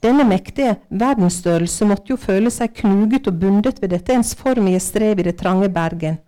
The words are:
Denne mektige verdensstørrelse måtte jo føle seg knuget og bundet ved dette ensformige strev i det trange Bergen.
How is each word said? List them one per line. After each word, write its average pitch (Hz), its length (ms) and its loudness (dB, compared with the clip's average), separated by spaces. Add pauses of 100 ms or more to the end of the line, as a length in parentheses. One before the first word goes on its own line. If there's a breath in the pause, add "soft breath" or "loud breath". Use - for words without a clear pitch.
Denne 262 200 4
mektige 240 540 0 (120)
verdensstørrelse 180 960 0
måtte 202 260 -2
jo 247 60 -4
føle 208 340 0
seg 233 240 -4
knuget 214 500 2
og 175 140 -2
bundet 202 400 0
ved 190 100 -2
dette 175 240 0
ensformige 226 640 0
strev 214 400 -2
i 180 80 0
det 170 140 -2
trange 190 280 2
Bergen. 165 580 -4